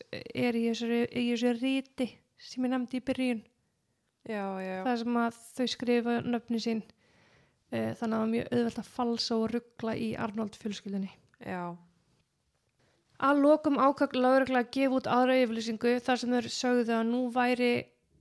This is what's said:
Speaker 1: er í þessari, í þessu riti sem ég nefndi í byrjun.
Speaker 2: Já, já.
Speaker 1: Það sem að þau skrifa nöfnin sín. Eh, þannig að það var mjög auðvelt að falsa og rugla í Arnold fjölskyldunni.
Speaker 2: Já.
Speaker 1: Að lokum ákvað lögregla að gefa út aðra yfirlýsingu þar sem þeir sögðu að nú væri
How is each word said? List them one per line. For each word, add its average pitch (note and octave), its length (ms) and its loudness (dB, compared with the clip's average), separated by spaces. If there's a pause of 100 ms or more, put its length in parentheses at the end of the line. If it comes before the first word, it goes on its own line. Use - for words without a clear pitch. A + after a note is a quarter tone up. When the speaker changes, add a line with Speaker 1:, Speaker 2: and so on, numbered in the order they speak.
(140)
Speaker 1:
er - 400 -2
í A#3 160 2
þessari, A#3 420 0
í A#3+ 220 0
þessu A#3 280 2
riti C4+ 560 -2 (220)
sem - 240 -8
ég B3 60 0
nefndi B3+ 300 -2
í - 40 -14
byrjun. B3+ 380 0 (840)
Speaker 2:
Já, G#3 200 -6 (160)
já. F#3 240 -6
Speaker 1:
Það B3 140 0
sem A#3 160 -2
að A#3 180 0 (220)
þau B3 120 0
skrifa A#3+ 560 0
nöfnin A#3 380 -2
sín. A3+ 220 -2 (880)
Eh, A3+ 240 -2
þannig - 20 -20
að - 0 -
það A3 220 -2
var A3 80 0
mjög A#3 240 -2
auðvelt A#3 260 0
að - 160 -10
falsa A#3 420 -2
og A3 160 0
rugla A#3 460 -6
í A3 180 -2
Arnold G#3+ 400 -4
fjölskyldunni. G3 540 -6 (320)
Speaker 2:
Já. F3 340 -8 (1400)
Speaker 1:
Að C#4+ 220 4
lokum D4 360 4
ákvað C#4 360 2
lögregla B3+ 500 4
að B3 80 -8
gefa C4+ 240 2
út B3+ 120 0
aðra B3+ 340 4
yfirlýsingu A3+ 580 0
þar B3 200 0
sem A#3+ 100 -4
þeir B3 240 0
sögðu B3 400 2
að A3+ 140 0
nú B3 240 0
væri B3 540 2 (360)